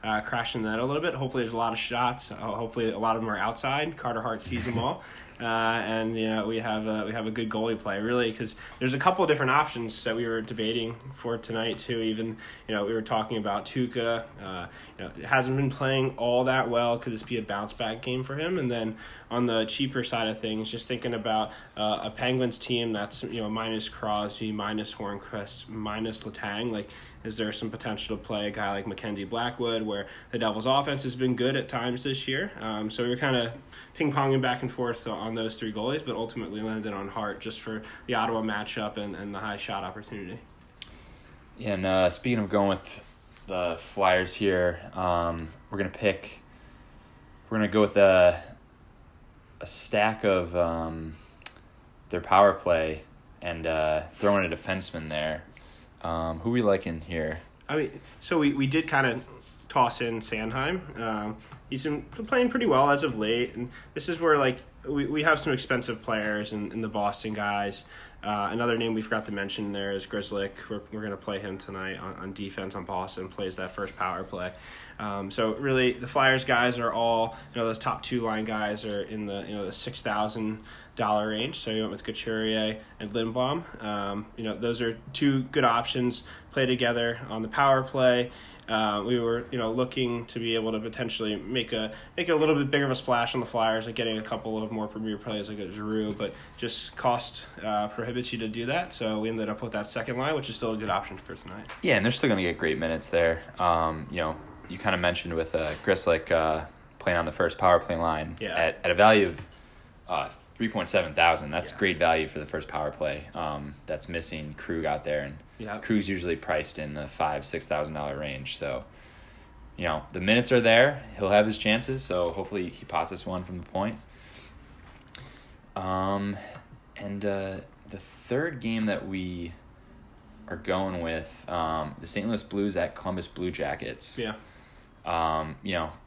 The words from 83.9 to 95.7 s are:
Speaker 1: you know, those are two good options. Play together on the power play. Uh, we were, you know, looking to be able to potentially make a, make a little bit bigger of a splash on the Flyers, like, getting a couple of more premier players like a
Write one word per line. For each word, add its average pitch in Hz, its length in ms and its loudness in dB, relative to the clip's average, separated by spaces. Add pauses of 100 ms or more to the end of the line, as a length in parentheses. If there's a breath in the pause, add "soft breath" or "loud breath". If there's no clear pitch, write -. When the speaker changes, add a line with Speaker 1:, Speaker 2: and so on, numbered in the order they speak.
Speaker 1:
you 113 80 -8
know, 107 140 -2
those 117 240 0
are 113 160 -2 (160)
two 135 300 4
good 135 200 2
options. 120 600 2 (280 loud breath)
Play 135 140 2
together 120 540 2 (100)
on 110 100 -4
the 113 80 -4
power 135 340 6
play. 123 480 4 (380 loud breath)
Uh, 107 360 2
we 123 140 2
were, 117 320 0
you 127 80 -2
know, 113 140 0
looking 120 540 0
to - 120 -8
be 117 160 0
able 110 160 2
to 110 80 0
potentially 110 560 -4
make 113 380 -4
a, 110 180 -2 (260 loud breath)
make 170 120 -2
a 170 60 6
little 151 200 6
bit 143 160 2
bigger 143 140 4
of 135 60 0
a 127 40 2
splash 120 400 0
on 127 60 2
the 113 60 -4
Flyers, 113 400 2
like, 113 100 -6
getting 113 220 0
a 107 40 -6
couple 110 400 -4
of 110 80 -4
more 110 160 -2
premier 110 300 -4
players 104 320 -6
like 104 100 -8
a 95 140 -8